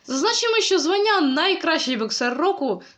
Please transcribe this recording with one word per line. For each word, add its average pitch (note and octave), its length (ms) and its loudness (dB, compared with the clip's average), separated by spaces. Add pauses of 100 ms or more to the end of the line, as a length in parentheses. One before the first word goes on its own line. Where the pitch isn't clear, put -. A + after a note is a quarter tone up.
Зазначимо, A4+ 500 0
що F#4+ 200 2
звання G4 420 2
«Найкращий D#4 760 0
боксер A#3+ 400 -2
року» — C#4+ 460 -2 (140)